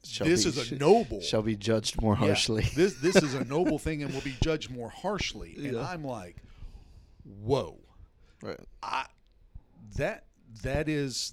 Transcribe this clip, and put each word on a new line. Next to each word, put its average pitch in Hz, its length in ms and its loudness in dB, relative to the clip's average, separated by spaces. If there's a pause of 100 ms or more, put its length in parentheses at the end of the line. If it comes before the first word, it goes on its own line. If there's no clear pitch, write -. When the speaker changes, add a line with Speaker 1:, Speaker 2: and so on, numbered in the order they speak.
Speaker 1:
Shall - 220 -2
Speaker 2:
this 175 180 6
Speaker 1:
be, 180 60 2
Speaker 2:
is 127 80 -2
a 131 80 -2
Speaker 1:
sh-, 113 60 -6
Speaker 2:
noble 147 500 4
Speaker 1:
shall 110 200 2
be 110 140 2
judged 107 440 0
more 110 120 6
Speaker 2:
Yeah. 101 140 4
Speaker 1:
harshly. 107 440 2
<laughs> - 40 -8
Speaker 2:
This, 180 260 4
this 180 160 4
is 156 180 4
a 131 100 -2
noble 147 340 0
thing 156 240 -4
and 139 120 -6
will 135 60 -6
be 135 220 -6
judged 160 280 0
more 120 200 -8
harshly. 110 680 -6
And 143 160 -6
Speaker 1:
Yeah. 123 160 -4
Speaker 2:
I'm 175 160 -8
like, 107 320 -8 (880)
"Whoa." 104 540 -4 (640)
Speaker 1:
Right. 95 180 -10 (220)
Speaker 2:
I, - 240 -4 (920)
that, 170 280 -4 (380)
that 143 280 -2
is, 143 420 -2